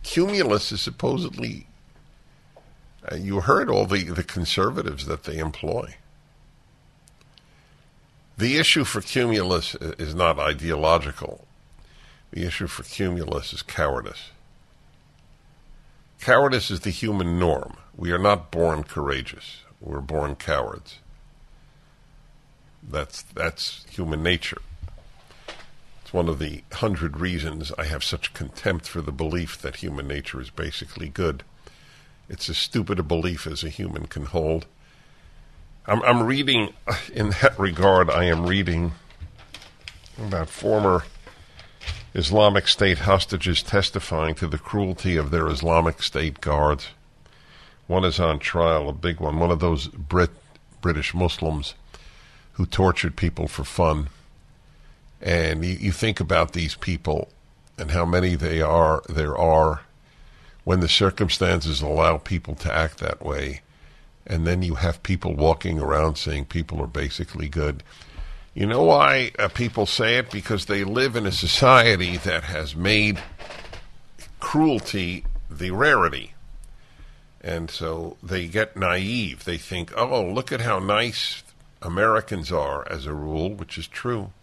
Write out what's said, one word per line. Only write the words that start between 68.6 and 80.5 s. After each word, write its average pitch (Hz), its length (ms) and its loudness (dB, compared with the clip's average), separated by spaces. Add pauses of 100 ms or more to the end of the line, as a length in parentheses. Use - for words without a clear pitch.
know 160 180 2
why, 143 540 6
uh, 104 120 2
people 117 360 0
say 117 320 2
it? 123 140 -2
Because 101 340 -2
they 101 180 0
live 120 320 0
in 107 120 0
a 90 40 2
society 98 840 6
that 85 280 -2
has 78 300 -6
made 104 440 2 (1200)
cruelty 104 840 0 (240)
the 90 220 -4
rarity. 95 640 4 (1080)
And 85 280 -6
so 82 520 -8
they 87 260 -4
get 107 280 -2
naive. 95 680 -2
They 87 120 -4
think, 87 380 -8
"Oh, 120 280 0
look 101 280 -4